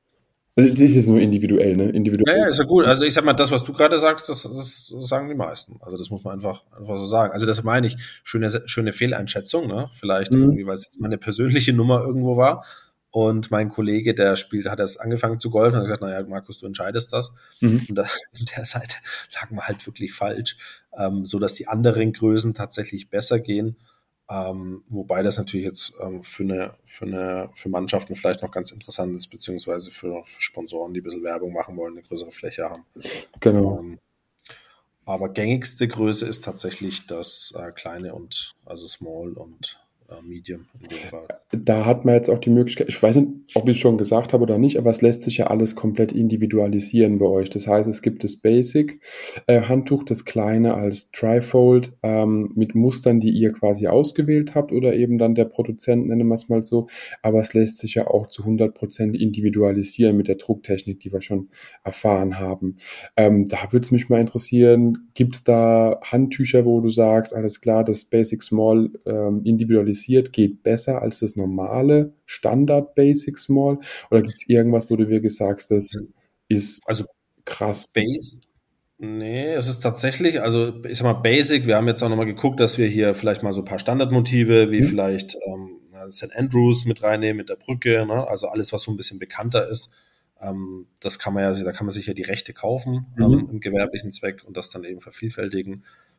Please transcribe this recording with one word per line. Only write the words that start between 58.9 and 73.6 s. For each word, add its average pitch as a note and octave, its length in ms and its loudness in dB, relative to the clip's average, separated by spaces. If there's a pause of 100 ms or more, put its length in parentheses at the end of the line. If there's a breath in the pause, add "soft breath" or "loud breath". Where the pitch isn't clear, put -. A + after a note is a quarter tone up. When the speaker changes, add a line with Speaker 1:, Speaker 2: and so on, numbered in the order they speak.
Speaker 1:
individualisieren G#2 1000 2
mit G2+ 120 0
der G2 80 0
Drucktechnik, G2 640 -4
die F#2+ 120 -14
wir F#2+ 80 -4
schon F#2+ 300 -6 (340 loud breath)
erfahren F#2+ 540 0
haben. F#2+ 380 -6 (400 loud breath)
Ähm, G#2 320 6
da G2+ 100 -6 (140)
würde A#2+ 120 4
es - 60 -2
mich B2 180 2
mal A#2 120 4
interessieren, A#2+ 920 4
gibt's B2+ 320 0
da A2+ 580 4
Handtücher, B2+ 640 2
wo A#2 160 4
du A2+ 80 2
sagst, A2+ 460 4
alles G#2+ 260 -4
klar, A2 240 2
das G#2+ 200 -2
Basic A2+ 380 0
Small, A2 480 2 (140)
ähm, G#2 400 -2
individualisiert A2+ 880 2
geht G2+ 300 2
besser A#2+ 400 0
als A2 180 -4
das G#2+ 220 -4
normale B2 680 2 (120)
Standard C#3+ 720 0
Basic C#3+ 440 2
Small? C#3 400 2 (320 loud breath)